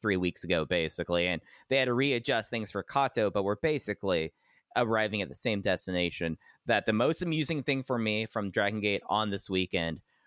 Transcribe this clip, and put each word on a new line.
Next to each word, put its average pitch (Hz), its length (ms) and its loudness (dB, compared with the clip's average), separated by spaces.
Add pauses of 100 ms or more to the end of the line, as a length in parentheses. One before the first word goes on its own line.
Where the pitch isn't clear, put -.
three 101 160 2
weeks 90 260 -2
ago, 85 220 2
basically, 87 600 0
and 87 140 0 (280)
they 135 80 2
had 131 80 2
to 123 80 0
readjust 123 560 0
things 110 220 -4
for 98 100 -4
Kato, 117 480 0
but 98 140 0
we're 104 120 0
basically 98 800 -2 (440)
arriving 110 440 0
at 85 80 -4
the 71 60 -12
same 104 260 -2
destination. 87 760 0 (280)
That 110 200 2
the 110 80 2
most 131 280 2
amusing 156 420 -2
thing 135 200 -2
for 123 160 -2
me 110 260 0
from 101 240 -4
Dragon 104 300 0
Gate 101 280 0
on 107 220 2
this 98 200 -4
weekend 87 520 0 (240)